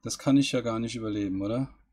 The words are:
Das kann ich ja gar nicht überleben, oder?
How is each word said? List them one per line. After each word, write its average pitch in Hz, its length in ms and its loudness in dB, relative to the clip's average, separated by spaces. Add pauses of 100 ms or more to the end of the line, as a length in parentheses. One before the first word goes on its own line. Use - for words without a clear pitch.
Das - 160 -8
kann 139 180 4
ich 139 160 4
ja 127 80 0
gar 113 180 -2
nicht 117 160 -4
überleben, 101 460 -2
oder? 117 300 -2 (220)